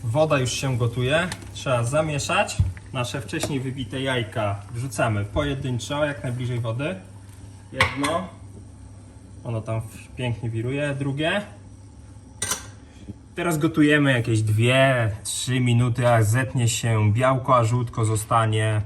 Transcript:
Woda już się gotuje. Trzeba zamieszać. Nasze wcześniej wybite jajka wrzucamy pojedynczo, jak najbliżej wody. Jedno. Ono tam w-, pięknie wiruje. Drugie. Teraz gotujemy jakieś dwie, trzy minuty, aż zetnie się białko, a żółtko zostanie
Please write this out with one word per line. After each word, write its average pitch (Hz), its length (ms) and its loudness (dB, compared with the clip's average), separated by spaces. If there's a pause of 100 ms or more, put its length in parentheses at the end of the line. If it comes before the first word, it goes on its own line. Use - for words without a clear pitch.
Woda 147 360 2
już 120 120 0
się 131 260 -2
gotuje. 123 520 0 (240)
Trzeba 123 300 0
zamieszać. 156 760 0 (360)
Nasze 131 280 -4
wcześniej 147 380 -4
wybite 131 420 -6
jajka 113 600 -2 (120)
wrzucamy 120 520 -2
pojedynczo, 143 800 -2
jak 143 180 -4
najbliżej 123 360 -4
wody. 127 360 -4 (760)
Jedno. 143 560 0 (1160)
Ono 117 180 -4
tam 110 200 -4
w-, - 340 -14
pięknie 120 340 -4
wiruje. 135 500 -2
Drugie. 156 420 0 (1900)
Teraz 170 220 -2
gotujemy 147 540 4
jakieś 117 300 2
dwie, 120 720 4 (120)
trzy - 360 -2
minuty, 120 500 4
aż 113 160 6
zetnie 117 440 2
się 107 440 2
białko, 127 420 4
a 120 80 6
żółtko 120 420 0
zostanie 110 800 2